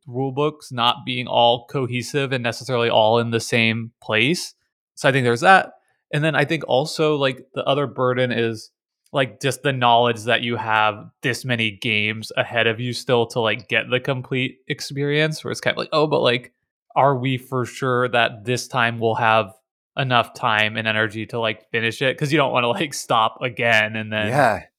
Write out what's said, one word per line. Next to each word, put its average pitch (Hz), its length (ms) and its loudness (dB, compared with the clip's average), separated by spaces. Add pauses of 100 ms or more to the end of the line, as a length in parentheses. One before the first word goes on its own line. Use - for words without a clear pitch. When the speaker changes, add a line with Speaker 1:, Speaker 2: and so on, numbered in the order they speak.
Speaker 1:
rule 131 260 -6
books 151 400 -4
not 120 340 0
being 123 220 -4
all 120 380 4
cohesive 127 640 -4
and 127 100 -2
necessarily 117 480 -2
all 110 280 4
in 117 120 0
the 113 100 0
same 113 520 -2 (100)
place. 120 520 -2 (420)
So - 120 0
I 135 40 4
think 131 120 2
there's 120 180 2
that. 185 320 6 (380)
And 151 120 0
then 160 100 0
I 139 100 2
think 156 220 -2
also, 151 500 0
like, 131 380 -2
the - 100 -6
other 139 220 2
burden 127 460 0
is, 113 400 -4 (400)
like, 131 280 -2
just 131 220 -2
the 143 100 0
knowledge 120 520 2
that 117 180 2
you 120 140 -2
have 107 520 0 (140)
this 123 220 -4
many 117 260 0
games 107 640 -4
ahead 117 300 0
of 113 140 0
you 123 120 -4
still 120 360 0
to, - 120 -4
like, 107 280 -2
get 110 220 0
the 123 100 0
complete 131 680 -4
experience, 147 760 -2
where 113 80 -6
it's - 80 -6
kind - 140 -2
of - 40 -4
like, - 140 -6
"Oh, 156 160 2
but, 143 120 2
like, 123 320 0 (440)
are 139 200 4
we 127 220 -2
for 127 260 -4
sure 123 440 -2
that 113 360 0
this 123 220 -2
time 117 320 0
we'll 113 160 0
have 110 400 2 (420)
enough 127 380 0
time 107 420 0
and 113 120 -2
energy 107 380 -2
to, 120 120 -8
like, 110 320 -4
finish 113 320 -2
it?" 127 160 0
'Cause 147 140 -2
you 160 60 2
don't 135 140 2
wanna, 120 160 2
like, 117 240 -2
stop 113 480 0
again 117 540 0
and 110 180 -6
then, 107 160 -2
Speaker 2:
Yeah. 117 360 2 (140)